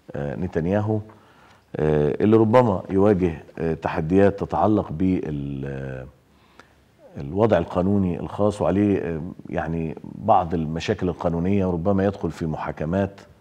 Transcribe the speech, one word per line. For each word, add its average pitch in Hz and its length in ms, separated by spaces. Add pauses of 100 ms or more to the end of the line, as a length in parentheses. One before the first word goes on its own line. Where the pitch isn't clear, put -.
(120)
آه، 71 240
نتنياهو، 95 640 (760)
آه، 76 480
اللي 107 140
ربما 113 520
يواجه، 92 540 (160)
آه، 80 140
تحديات 87 680
تتعلق 90 520
بال-، 73 760
آه، 67 420 (1120)
الوضع 92 400
القانوني 92 640
الخاص 101 420
وعليه، 98 380
آه، 80 220 (280)
يعني 80 540
بعض 87 500
المشاكل 82 560
القانونية 90 560
وربما 95 400
يدخل 101 260
في 85 140
محاكمات 80 760 (200)